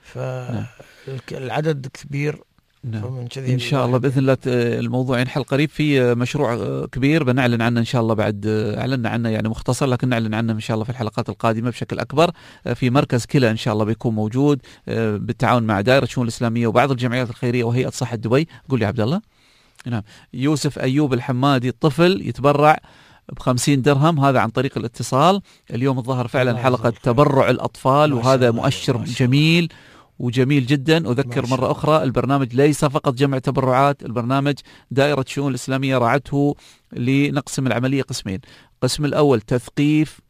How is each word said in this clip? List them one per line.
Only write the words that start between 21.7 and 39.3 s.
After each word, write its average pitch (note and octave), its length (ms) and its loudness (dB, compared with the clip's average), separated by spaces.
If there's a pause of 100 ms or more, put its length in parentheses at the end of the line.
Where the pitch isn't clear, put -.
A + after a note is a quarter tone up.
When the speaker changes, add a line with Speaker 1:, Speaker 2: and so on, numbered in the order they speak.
Speaker 2:
يتبرع C#3+ 560 4 (520)
بخمسين C3+ 520 0
درهم، C#3+ 380 4
هذا C3+ 200 4
عن G#2+ 100 0
طريق C3 280 -4
الاتصال. C#3 640 0 (300)
اليوم B2+ 260 -2
الظهر B2 300 -4
فعلًا B2 240 0
Speaker 1:
الله A#2+ 100 -2
Speaker 2:
حلقة B2+ 260 2
Speaker 1:
يجزاك A2 160 -2
خير. B2+ 100 2
Speaker 2:
تبرع C3+ 360 4
الأطفال، C3+ 640 2
Speaker 1:
ما A#2 80 -2
شاء A#2 40 -4
Speaker 2:
وهذا B2+ 240 4
Speaker 1:
الله، A#2 120 0
Speaker 2:
مؤشر C3 360 -2
Speaker 1:
ما A2 80 -4
شاء - 0 -
الله. B2 140 -6
Speaker 2:
جميل D#3 540 2 (460)
وجميل B2+ 460 0
جدًا. D3 320 2
أذكر B2+ 440 -2
Speaker 1:
ما B2 60 -6
شاء B2+ 100 0
Speaker 2:
مرة - 20 -2
Speaker 1:
الله. B2+ 120 0
Speaker 2:
أخرى D#3 320 2
البرنامج B2 520 0
ليس C#3+ 300 4
فقط C#3+ 280 -2
جمع C#3 240 0
تبرعات، C3+ 680 0
البرنامج C3 520 -2 (360)
دائرة C3+ 300 2
الشؤون C#3 280 -4
الإسلامية C3 480 -2
رعته C#3 580 2 (380)
لنقسم C3+ 760 0
العملية B2+ 340 0
قسمين. G#2 380 -6 (360)
القسم C#3 300 -2
الأول C#3 360 2